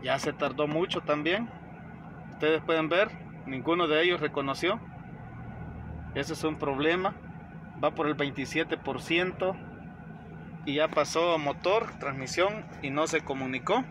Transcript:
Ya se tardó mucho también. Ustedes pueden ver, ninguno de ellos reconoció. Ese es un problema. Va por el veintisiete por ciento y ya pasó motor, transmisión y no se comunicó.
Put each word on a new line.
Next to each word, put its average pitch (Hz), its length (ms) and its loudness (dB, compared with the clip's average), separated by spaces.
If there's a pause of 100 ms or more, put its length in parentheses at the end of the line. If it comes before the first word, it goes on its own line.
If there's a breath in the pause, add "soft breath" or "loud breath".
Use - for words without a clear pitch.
Ya 131 160 2
se 147 140 -2
tardó 147 340 0
mucho 165 340 0
también. 165 480 2 (840)
Ustedes 156 280 4
pueden 160 280 2
ver, 196 200 6 (380)
ninguno 151 400 2
de 151 160 6
ellos 175 180 4
reconoció. 147 580 0 (1300)
Ese 139 200 -2
es 151 100 -6
un 156 140 2
problema. 151 580 2 (680)
Va 156 80 4
por 160 140 0
el 151 80 4
veintisiete 143 640 0
por 131 240 -4
ciento 180 540 2 (1120)
y 143 100 0
ya 156 120 6
pasó 160 520 4
motor, 170 480 2 (100)
transmisión 143 680 0 (160)
y 139 80 -2
no 151 160 4
se 156 140 2
comunicó. 135 680 0